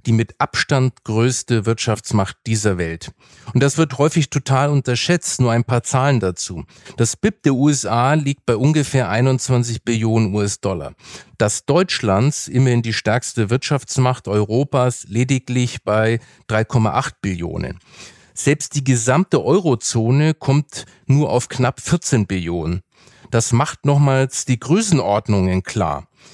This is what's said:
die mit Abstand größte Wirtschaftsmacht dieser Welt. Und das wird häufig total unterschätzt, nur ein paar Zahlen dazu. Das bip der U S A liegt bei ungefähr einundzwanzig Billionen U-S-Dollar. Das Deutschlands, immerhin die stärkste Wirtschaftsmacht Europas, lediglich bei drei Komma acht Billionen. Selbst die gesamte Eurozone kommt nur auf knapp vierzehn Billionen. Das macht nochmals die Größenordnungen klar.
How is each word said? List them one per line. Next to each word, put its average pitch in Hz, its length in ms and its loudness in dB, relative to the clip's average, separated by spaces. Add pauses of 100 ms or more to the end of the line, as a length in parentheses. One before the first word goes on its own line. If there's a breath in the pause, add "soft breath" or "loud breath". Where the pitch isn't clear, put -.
die 117 80 2
mit 113 260 0
Abstand - 640 0
größte 113 640 0
Wirtschaftsmacht 110 720 -2 (100)
dieser 107 300 0
Welt. 82 340 -6 (420 loud breath)
Und 123 80 2
das 139 160 2
wird 160 200 0
häufig 151 320 2
total 135 400 0
unterschätzt, 143 720 0
nur 123 100 2
ein 117 140 0
paar 120 180 0
Zahlen 135 380 0
dazu. 90 420 -6 (320 loud breath)
Das - 220 -2
bip - 260 -2
der 139 120 4
U 135 120 2
S 147 180 0
A 120 280 2
liegt 143 320 -2
bei 120 100 2
ungefähr 135 540 0
einundzwanzig 120 760 0
Billionen 110 500 0
U-S-Dollar. 101 600 -4 (440 loud breath)
Das - 280 0
Deutschlands, 139 840 0
immerhin 123 360 2
die 113 100 -4
stärkste 110 560 -2
Wirtschaftsmacht 127 800 -2
Europas, 120 800 0
lediglich 123 760 -2
bei 110 380 0 (260 soft breath)
drei 110 160 0
Komma 107 300 0
acht - 280 -4
Billionen. 85 580 -6 (540 loud breath)
Selbst - 420 -2
die 139 100 -2
gesamte 127 580 2
Eurozone 139 920 2
kommt - 520 -2 (200 soft breath)
nur 139 260 2
auf - 180 0
knapp 127 320 -2
vierzehn 123 460 0
Billionen. 87 520 -4 (500 loud breath)
Das 117 240 0
macht 127 320 0
nochmals 139 580 2
die 123 160 -2
Größenordnungen 104 1040 0
klar. 78 420 -4 (280 soft breath)